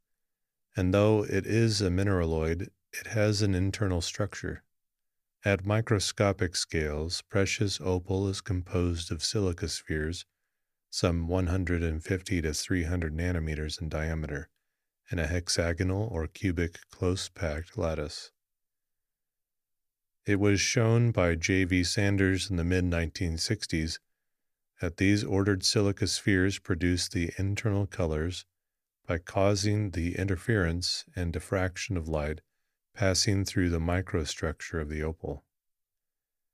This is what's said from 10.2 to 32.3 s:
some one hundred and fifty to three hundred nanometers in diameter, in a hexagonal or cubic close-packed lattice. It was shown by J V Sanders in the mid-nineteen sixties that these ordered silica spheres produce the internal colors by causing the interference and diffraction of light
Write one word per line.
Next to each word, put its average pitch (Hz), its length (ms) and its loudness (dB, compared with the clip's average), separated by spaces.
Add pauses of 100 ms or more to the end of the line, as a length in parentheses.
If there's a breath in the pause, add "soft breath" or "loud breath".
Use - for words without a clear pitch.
some 85 380 0
one 90 200 0
hundred 87 360 0
and 80 180 -2
fifty 90 420 -2
to 78 100 -2
three 87 300 -2
hundred 80 340 -2
nanometers 78 640 -4
in 80 80 -6
diameter, 78 580 -4 (640)
in 90 80 -2
a 76 80 0
hexagonal 90 800 0
or 82 180 -4
cubic 85 500 -2 (140)
close-packed 85 840 -4
lattice. 78 540 -4 (1900)
It 101 140 4
was 101 220 4
shown 117 500 4
by 87 240 4
J 92 300 2
V 90 180 4
Sanders 98 640 2
in 95 60 -2
the 82 80 0
mid-nineteen 85 720 0
sixties 80 640 -2 (800)
that 85 180 -4
these 104 280 4
ordered 98 400 2
silica 101 420 2
spheres 98 520 2
produce 87 500 0
the 85 280 -2
internal 101 500 0
colors 80 580 -2 (600)
by 87 100 0
causing 101 720 2
the 85 300 -2
interference 90 840 0 (120)
and 85 180 -2
diffraction 92 640 -2
of 78 100 -6
light 76 340 -2 (520)